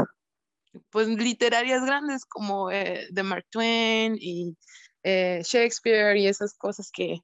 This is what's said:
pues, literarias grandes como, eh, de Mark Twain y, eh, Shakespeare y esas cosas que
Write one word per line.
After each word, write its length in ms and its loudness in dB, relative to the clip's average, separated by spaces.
pues, 180 2
literarias 760 2
grandes 420 -2
como, 440 -4
eh, 400 -4
de 120 -2
Mark 280 -4
Twain 720 0
y, 360 -6
eh, 420 0
Shakespeare 720 4
y 100 4
esas 280 -2
cosas 380 -8
que 320 -6